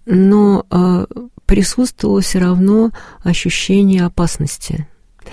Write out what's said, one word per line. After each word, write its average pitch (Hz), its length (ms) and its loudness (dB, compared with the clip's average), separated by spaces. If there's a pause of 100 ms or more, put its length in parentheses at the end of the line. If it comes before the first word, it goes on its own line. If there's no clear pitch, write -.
но, 202 640 4
э, 180 360 0 (380)
присутствовало 202 760 0
всё 190 180 -2
равно 190 540 2 (320)
ощущение 190 800 0
опасности. 160 800 -4 (460)